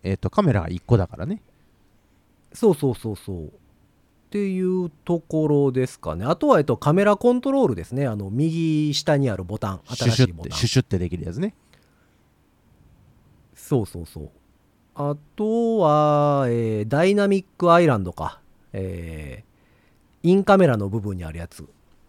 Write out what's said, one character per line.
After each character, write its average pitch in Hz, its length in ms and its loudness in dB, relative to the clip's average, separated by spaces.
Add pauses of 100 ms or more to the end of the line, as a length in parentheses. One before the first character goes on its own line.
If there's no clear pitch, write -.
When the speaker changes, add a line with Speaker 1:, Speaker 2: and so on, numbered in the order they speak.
Speaker 1:
え 95 120 -2
っ - 20 -2
と、 - 140 -4
カ 208 120 0
メ 160 100 4
ラ 104 80 2
が 82 80 -8
一 90 160 -8
個 120 120 4
だ 95 100 0
か - 100 -20
ら 85 100 -10
ね。 202 160 -8 (1080)
Speaker 2:
そ 226 180 2
う 170 40 2
そ 143 160 -2
う 117 40 -4
そ 110 180 -8
う 95 40 -8
そ - 160 -14
う。 82 140 -10
っ - 40 -16 (800)
て 202 160 -4
い 185 160 -4
う 185 280 -2 (140)
と 170 160 -2
こ 156 280 -2
ろ 143 240 4
で 127 140 0
す - 120 -18
か 78 160 -6
ね。 87 100 -6
あ 156 120 0
と 302 120 -2
は、 233 100 6
え - 40 2
っ - 20 -2
と、 113 120 0
カ - 160 0
メ 190 120 2
ラ 208 120 4
コ 240 160 2
ン 247 80 0
ト 269 120 -2
ロ 269 120 2
ー 165 40 2
ル 120 60 -2
で 85 100 -8
す - 80 -12
ね。 135 140 -2
あ 113 100 -2
の、 98 140 -8
右 156 640 0
下 147 220 0
に 135 140 0
あ 98 60 -4
る 92 80 -8
ボ 104 140 -8
タ 98 140 -4
ン、 92 140 -10
新 120 240 -2
し 127 140 4
い 92 80 0
ボ 80 120 -14
タ 65 60 -10
ン。 - 20 -10
Speaker 1:
シ - 0 -
ュ - 0 -
シ - 0 -
ュ - 0 -
っ - 0 -
て、 - 40 -8
シ - 80 -2
ュ 117 40 -2
シ - 120 0
ュ - 20 -2
っ - 20 -8
て - 140 -4
で 87 100 -2
き 87 80 -6
る 85 80 -10
や 87 80 -8
つ 107 80 -10
ね。 208 140 -4 (2000)
Speaker 2:
そ - 280 -4
う 95 40 -6
そ 87 160 -14
う 78 40 -14
そ - 140 -18
う。 73 100 -14 (640)
あ 143 220 -4 (200)
と 226 420 0
は、 147 680 4
え 113 380 -2
ー、 - 20 -8
ダ 147 160 2
イ 196 100 4
ナ 202 140 2
ミ 196 100 2
ッ 185 60 -4 (140)
ク 175 140 4
ア 170 80 8
イ 170 60 6
ラ 131 100 4
ン 98 80 -4
ド 90 80 -8
か。 - 280 -10 (320)
え 87 720 -10 (800)
ー、 170 80 4
イ 185 40 6
ン 196 100 2
カ 196 140 6
メ 185 80 6
ラ 127 100 4
の 101 120 -4
部 107 120 -4
分 98 160 -6
に 87 80 -10
あ 80 80 -10
る 80 60 -12
や 85 100 -10
つ。 - 180 -20 (420)